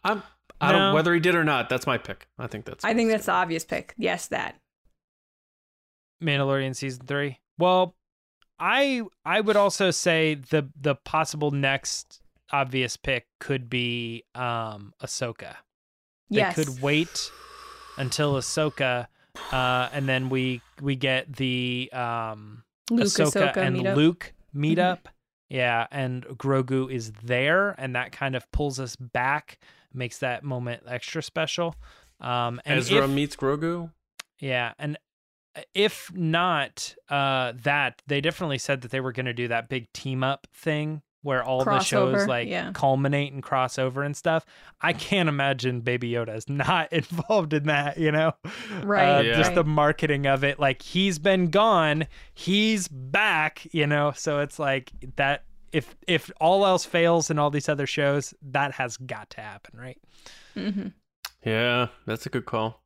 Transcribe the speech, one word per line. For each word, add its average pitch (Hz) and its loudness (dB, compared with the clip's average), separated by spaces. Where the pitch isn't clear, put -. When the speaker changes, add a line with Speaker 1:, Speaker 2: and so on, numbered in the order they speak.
Speaker 1:
I'm, 196 0
I 147 4
don't, 190 8
Speaker 2:
No. 196 4
Speaker 1:
whether 160 6
he 170 4
did 175 4
or 170 4
not, 135 2
that's 127 0
my 127 2
pick. - -10
I 120 -8
think 104 -10
that's - -10
Speaker 3:
I 226 0
think 233 2
Speaker 1:
what 220 4
Speaker 3:
that's 208 -4
the 190 0
obvious 165 0
pick. - -6
Yes, 180 -4
that. - -6
Speaker 2:
Mandalorian 135 0
season 127 -8
three. 143 -4
Well, 180 4
I, 247 2
I 185 2
would 208 4
also 196 4
say 160 2
the, 143 0
the 139 0
possible 151 0
next - -2
obvious 131 0
pick 131 -4
could 127 -4
be, 120 -4
um, 113 -6
Ahsoka. 117 -8
They 202 2
Speaker 3:
Yes. 185 2
Speaker 2:
could 139 -2
wait 151 0
until 143 0
Ahsoka, 131 -2
uh, 127 2
and 135 -4
then 131 0
we, 127 0
we 139 0
get 131 -2
the, 127 -2
um, 113 -6
Speaker 3:
Luke 233 4
Speaker 2:
Ahsoka 156 2
Speaker 3:
Ahsoka - -2
Speaker 2:
and 185 2
Speaker 3:
meetup. 123 0
Speaker 2:
Luke 165 2
Speaker 3:
Mm-hmm. 143 -2
Speaker 2:
meetup. 180 2
Yeah, 120 0
and 127 -4
Grogu 131 0
is 113 -6
there, 147 2
and 127 -6
that 123 -2
kind 135 -4
of - -8
pulls 139 -2
us 127 -8
back, 131 -2
makes 127 -8
that 123 -4
moment 123 -6
extra 123 -8
special. 165 -4
Um, 120 -2
and 135 0
Speaker 1:
Ezra 139 4
Speaker 2:
if 135 2
Speaker 1:
meets 143 -2
Grogu? 160 -2
Speaker 2:
Yeah, 123 -2
and 147 -6
if 202 0
not, 165 0
uh, 135 0
that, 143 0
they 139 0
definitely 156 -2
said 139 -2
that 120 -12
they 135 -2
were 131 -4
gonna 127 -4
do 120 -4
that 117 -2
big 127 -6
team 131 -4
up 135 -2
thing 151 -4
where 131 0
all 131 0
the 202 4
shows, - 2
Speaker 3:
Crossover, 202 2
Speaker 2:
like, 120 0
Speaker 3:
yeah. 180 -4
Speaker 2:
culminate 139 2
and 135 -10
cross 127 -2
over 131 -2
and 143 -4
stuff. 160 0
I 165 2
can't 185 0
imagine 135 0
Baby 120 -2
Yoda 117 -4
is 110 -10
not 143 0
<laughs> - -
involved 170 0
in 151 2
that, 147 0
you 156 2
know? 156 2
Speaker 3:
Right, 202 4
Speaker 2:
Uh, 143 6
just 117 4
Speaker 1:
Yeah. 180 -2
Speaker 2:
the 175 4
Speaker 3:
right. 156 0
Speaker 2:
marketing 147 2
of 135 2
it, 139 0
like, 135 0
he's 185 0
been 180 4
gone, 160 4
he's 208 2
back, 156 0
you 151 2
know? 147 2
So 147 -2
it's 143 -6
like 135 -2
that, 143 0
if, - -4
if 175 0
all 185 6
else 185 4
fails 170 4
in 151 2
all 147 4
these 143 -2
other 143 0
shows, 143 0
that 139 -2
has 123 -4
got 123 -12
to - -14
happen, 107 -16
right? 127 -14
Speaker 3:
Mm-hmm. 196 -4
Speaker 1:
Yeah, 120 2
that's 110 -6
a - -6
good 123 -4
call. 113 -4